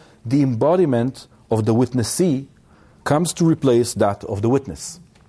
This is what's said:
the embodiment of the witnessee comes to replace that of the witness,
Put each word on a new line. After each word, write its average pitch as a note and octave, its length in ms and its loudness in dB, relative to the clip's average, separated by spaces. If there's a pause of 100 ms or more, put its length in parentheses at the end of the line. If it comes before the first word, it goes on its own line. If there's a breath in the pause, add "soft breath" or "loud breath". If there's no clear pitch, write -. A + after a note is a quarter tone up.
(260 loud breath)
the C#3 160 2
embodiment C3 840 0 (200 soft breath)
of A2 160 0
the A2+ 100 2
witnessee B2+ 760 0 (560 soft breath)
comes D#3 300 0
to E3+ 100 0
replace C3 500 2
that G2+ 300 0
of G2+ 180 -6
the A#2 60 2
witness, A#2+ 500 -4 (300)